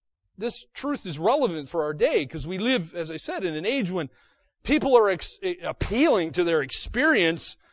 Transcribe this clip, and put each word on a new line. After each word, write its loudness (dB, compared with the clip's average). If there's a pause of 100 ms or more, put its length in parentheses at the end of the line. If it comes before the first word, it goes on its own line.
(380)
this -6 (100)
truth -6
is -6
relevant 0
for -2
our -2
day 0
'cause -10
we -6
live, -2
as -6
I -8
said, -6
in -2
an -4
age 0
when -4 (520)
people 4
are 8
ex-, -4 (220)
appealing 2
to 2
their 2
experience 0 (160)